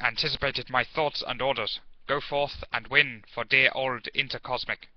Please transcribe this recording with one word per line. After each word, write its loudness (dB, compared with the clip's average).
anticipated -2
my 2
thoughts -2
and -4
orders. 0
Go 2
forth -2
and -4
win 2
for -6
dear 4
old -2
Intercosmic. -4